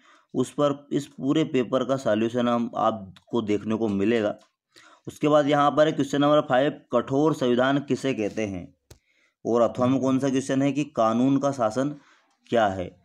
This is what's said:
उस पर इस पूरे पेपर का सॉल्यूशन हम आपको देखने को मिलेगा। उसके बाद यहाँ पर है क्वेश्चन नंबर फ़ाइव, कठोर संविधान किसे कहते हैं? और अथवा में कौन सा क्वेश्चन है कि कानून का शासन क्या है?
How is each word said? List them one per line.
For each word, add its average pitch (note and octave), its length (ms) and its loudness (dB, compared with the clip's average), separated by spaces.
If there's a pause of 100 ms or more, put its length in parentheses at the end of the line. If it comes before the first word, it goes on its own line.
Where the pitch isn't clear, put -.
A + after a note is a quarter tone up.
(340)
उस C3 160 -2
पर C#3+ 420 -2
इस C#3+ 140 -4
पूरे D3+ 380 -2
पेपर B2+ 400 -2
का C3 120 -2
सॉल्यूशन A#2 520 0
हम A#2+ 280 -2
आपको G#2+ 680 -4
देखने G#2 320 -2
को A2 140 -2
मिलेगा। G#2 460 0 (720)
उसके - 200 -2
बाद D3 200 4
यहाँ C#3+ 220 4
पर D3 160 4
है D#3 60 0
क्वेश्चन C#3+ 280 -2
नंबर D3 200 4
फ़ाइव, C#3+ 400 0 (120)
कठोर C#3+ 420 2
संविधान B2+ 440 2
किसे C3+ 360 -4
कहते G#2+ 320 -4
हैं? F2+ 280 -12 (720)
और A2+ 140 2
अथवा A2+ 260 2
में C3 140 2
कौन C3 180 0
सा C3+ 100 -2
क्वेश्चन C3+ 340 -2
है C#3 100 0
कि C#3+ 120 -4
कानून B2 540 2
का C#3 140 0
शासन C3 420 -2 (540)
क्या A2+ 180 2
है? F#2+ 380 -6